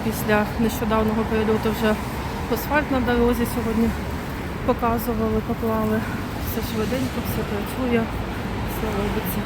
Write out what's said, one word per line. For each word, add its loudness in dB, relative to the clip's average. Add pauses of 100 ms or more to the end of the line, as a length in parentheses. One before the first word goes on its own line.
після 2 (140)
нещодавнього 2
прильоту 2
вже 2 (580)
асфальт 2
на 2
дорозі 4
сьогодні 2 (760)
показували, 2
поклали. 0 (440)
Все -2
швиденько, -2 (100)
все -2
працює, 0 (680)
все -2
робиться. 0